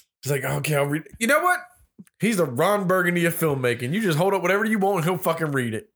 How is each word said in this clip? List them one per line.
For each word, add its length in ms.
He's 80
like, 140
"Okay, 320
I'll 100
read." 160
You 80
know 140
what? 180
He's 160
the 80
Ron 420
Burgundy 380
of 100
filmmaking. 580
You 80
just 180
hold 160
up 80
whatever 220
you 140
want 200
and 60
he'll 140
fucking 320
read 240
it. 220